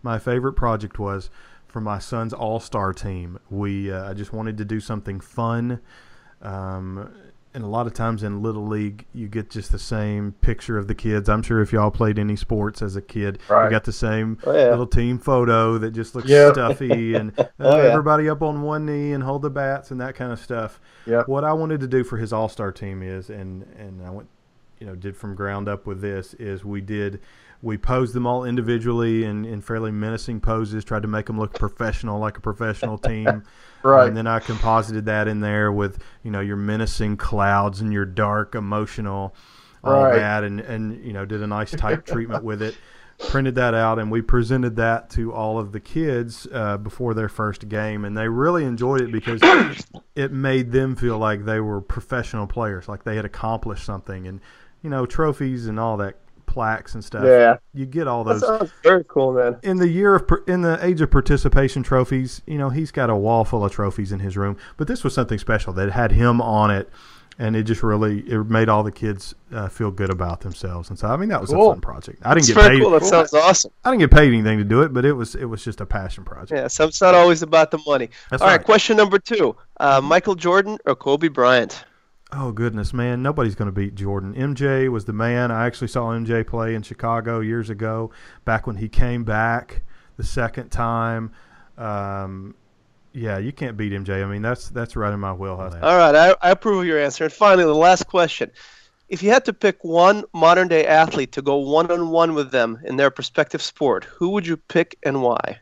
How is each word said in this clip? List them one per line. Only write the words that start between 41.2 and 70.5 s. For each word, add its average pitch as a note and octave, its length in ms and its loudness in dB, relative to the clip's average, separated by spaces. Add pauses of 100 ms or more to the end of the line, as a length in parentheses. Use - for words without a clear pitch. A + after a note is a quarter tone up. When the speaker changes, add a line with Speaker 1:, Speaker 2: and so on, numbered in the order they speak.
Speaker 1:
did G#2 200 -8
a - 20 -6
nice G#2 240 -6
type D3+ 340 -4
treatment A#2 400 -6
with G#2+ 200 -6
it, A2 120 -8 (540)
printed C3+ 240 -2
that A#2+ 220 0
out, A2+ 240 0
and G#2+ 100 -6
we A2 140 -2
presented A#2+ 540 2
that A2+ 340 -2
to A2+ 200 -4
all A2 280 -4
of G2+ 120 -8
the G#2+ 80 -10
kids, B2 720 -6
uh, G#2 260 -4
before A2 360 -6
their G#2+ 160 -4
first G#2+ 400 -6
game, G#2+ 360 -6
and G#2 120 -8
they A2 100 -4
really D3 380 0
enjoyed B2+ 360 -2
it A#2+ 100 -4
because A2 320 -4
<coughs> - 720 2
it C#3 160 -4
made C3 400 -2
them C3 240 0
feel A#2 240 -2
like G#2+ 260 -2
they A2 140 -2
were G#2+ 200 -4
professional A2+ 680 -8
players, G#2 420 -6
like G2 140 -14
they G#2+ 120 -6
had G#2+ 100 -6
accomplished A2 600 -8
something, F#2+ 400 -10
and, F#2+ 160 -14 (400)
you D#3 80 -12
know, C3 160 -2
trophies C3+ 600 -2
and G#2+ 120 -6
all A2+ 180 -2
that, G2 180 -4 (320)
plaques A2 460 -4
and A2 100 -10
stuff. A2+ 220 -4
Speaker 3:
Yeah. B2 320 8 (160)
Speaker 1:
You C3+ 120 -8
get D3 220 -6
all A#2 160 -4
Speaker 3:
That A2 160 0
Speaker 1:
those. - 80 -2
Speaker 3:
sounds A3 240 -2 (100)
very F3 280 6
cool, C3 240 2
man. B2 280 2
Speaker 1:
In F#3+ 140 -2
the F3 140 4
year G3 260 4
of - 100 2
par-, - 220 2
in F3+ 140 0
the E3 240 0
age E3+ 160 2
of D3+ 100 2
participation C#3 720 4
trophies, C3 600 0
you D3+ 120 -8
know, C#3 120 -2
he's D3+ 220 -4
got B2 180 -2
a A2 60 2
wall A2 280 2
full G#2+ 220 0
of F#2+ 80 -2
trophies G2+ 400 -4
in F#2+ 60 -6
his G2 180 -6
room, G2 180 -2 (220)
but D3+ 100 -4
this B3 160 -4
was C3+ 100 -2
something A2 240 -2
special G2+ 360 -2
that F#2+ 180 -2
had A#2 220 2
him A#2+ 260 6
on G#2+ 320 2
it, G2 180 -2 (480)
and A2 200 -2
it A2 60 0
just G#2+ 200 -2
really, G#2+ 380 0
it A2 260 -4
made A2+ 220 2
all G#2+ 140 4
the G#2+ 80 -4
kids, G#2 440 -6 (180)
uh, G#2 140 -6
feel G#2 240 -4
good G2 180 -2
about F2 320 -4
themselves. F2 480 -10